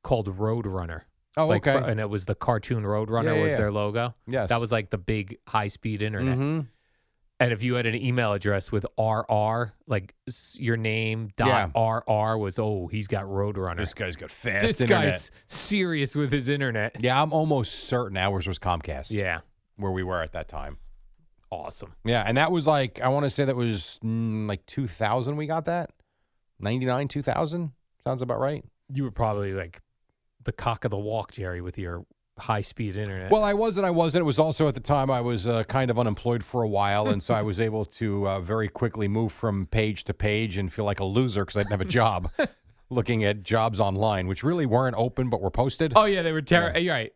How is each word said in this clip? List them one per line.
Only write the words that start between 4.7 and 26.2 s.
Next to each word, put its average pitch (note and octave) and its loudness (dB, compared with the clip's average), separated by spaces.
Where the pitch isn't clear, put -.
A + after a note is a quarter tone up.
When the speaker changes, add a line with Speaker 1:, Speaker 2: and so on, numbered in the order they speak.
Speaker 1:
like, A2 0
the G#2 -2
big G#2 -4
high-speed G#2+ -2
internet. A#2 0
Speaker 2:
Mm-hmm. D3 0
Speaker 1:
And B2 4
if G#2 -4
you B2 0
had B2 0
an A2+ 0
email A#2+ 0
address G2+ 0
with G#2 0
R A2 2
R, A2 0
like, G2+ -4
s-, - -14
your A#2 0
name A2 -2
dot G#2+ 2
Speaker 2:
Yeah. G#2 4
Speaker 1:
R A2+ 2
R A2 2
was, G2 -4
"Oh, G#2+ 0
he's G#2+ -6
got G2 -2
Roadrunner. G2 -2
Speaker 2:
This G2 -4
guy's F2+ -6
got D2+ -14
fast G2+ -2
Speaker 1:
This A3+ 0
Speaker 2:
internet. C#3 4
Speaker 1:
guy's F2+ -4
serious F3 -2
with D3 0
his C3+ 0
internet." A#2+ -2
Speaker 2:
Yeah, B2 4
I'm D3+ 2
almost D#3 0
certain A#2+ -2
ours F#2+ 0
was F#2+ -4
Comcast. D#2+ -4
Speaker 1:
Yeah. F#2+ -2
Speaker 2:
Where G2 -4
we F#2 -2
were F2+ -2
at D#2+ -8
that D#2+ -8
time. D2 -10
Speaker 1:
Awesome. E2 -12
Speaker 2:
Yeah, A2+ 2
and A#2 2
that D#3+ 2
was, E3 0
like, C#3+ 2
I B2+ 2
wanna C#3 2
say C#3+ 0
that C3 0
was, A#2 -4
mm, A2 -2
like, G2+ -6
two C3+ -6
thousand A#2 -2
we D3+ -6
got D#3+ -2
that? E3+ -4